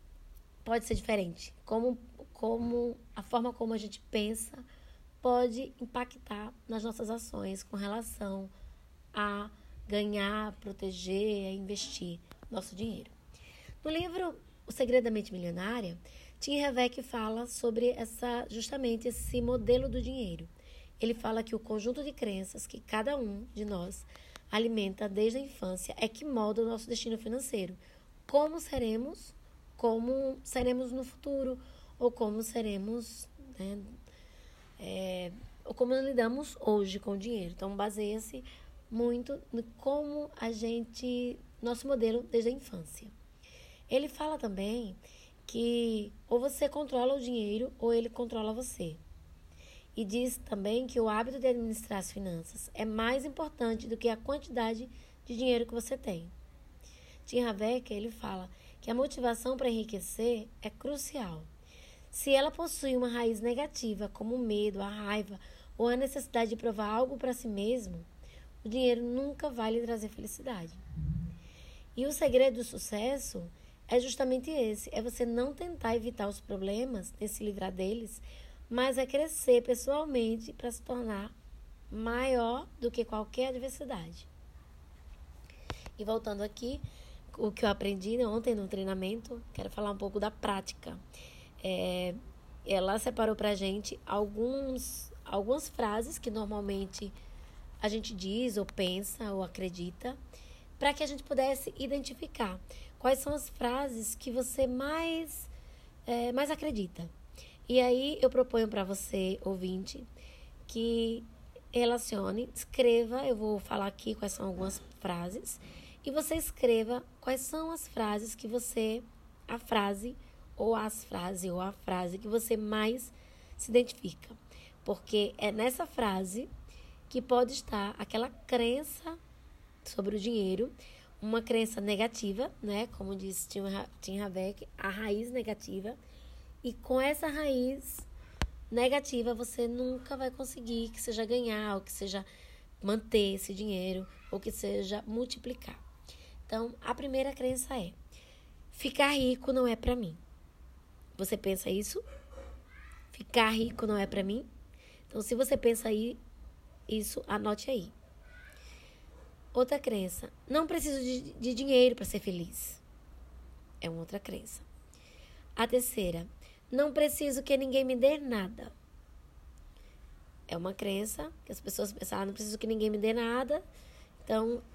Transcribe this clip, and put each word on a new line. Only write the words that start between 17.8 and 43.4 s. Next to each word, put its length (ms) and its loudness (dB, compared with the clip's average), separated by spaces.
essa, 600 -2
justamente 600 -2
esse 320 0
modelo 480 4
do 120 0
dinheiro. 460 -4
Ele 140 2
fala 300 0
que 100 -4
o 60 -2
conjunto 440 -2
de 100 -4
crenças 520 -4
que 140 -12
cada 380 0
um 360 -4
de 120 -4
nós 400 -4
alimenta 600 2
desde 300 2
a 20 -4
infância 560 -6
é 100 2
que 160 -8
molda 380 2
o 40 4
nosso 220 -4
destino 300 -2
financeiro. 600 -4
Como 360 6
seremos, 720 -2
como 640 2
seremos 520 2
no 100 -2
futuro, 560 -2
ou 100 6
como 340 2
seremos, 840 -2
né, 180 -6
é, 520 -4
ou 80 -8
como 220 6
lidamos 640 2
hoje 360 4
com 140 -4
o 60 -2
dinheiro. 340 -4
Então, 240 -6
baseia-se 640 -2
muito 500 0
no 100 -2
como 600 0
a 140 -2
gente, 880 -2
nosso 260 -2
modelo 360 4
desde 260 4
a 20 4
infância. 560 -10